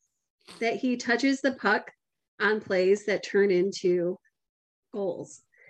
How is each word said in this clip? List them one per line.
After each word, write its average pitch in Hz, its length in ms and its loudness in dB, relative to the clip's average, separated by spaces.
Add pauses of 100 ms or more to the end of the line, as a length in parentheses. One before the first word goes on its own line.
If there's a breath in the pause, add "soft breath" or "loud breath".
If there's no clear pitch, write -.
(600)
that 226 160 -2
he 247 200 -2
touches 247 440 0
the 262 120 0
puck 226 380 -2 (500)
on 214 200 2
plays 196 460 2
that 185 180 -2
turn 202 260 2
into 180 680 0 (760)
goals. 196 480 -8 (300 soft breath)